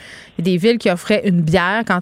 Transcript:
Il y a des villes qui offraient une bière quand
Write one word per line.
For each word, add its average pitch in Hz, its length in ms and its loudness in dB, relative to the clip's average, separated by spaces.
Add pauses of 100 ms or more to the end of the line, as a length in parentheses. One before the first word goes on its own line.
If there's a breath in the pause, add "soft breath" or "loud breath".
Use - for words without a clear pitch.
(380 loud breath)
Il 170 80 -6
y 190 40 2
a 185 40 2
des 175 40 0
villes 226 200 2
qui 220 120 -2
offraient 196 360 -2
une 175 160 2
bière 180 460 0
quand 180 140 0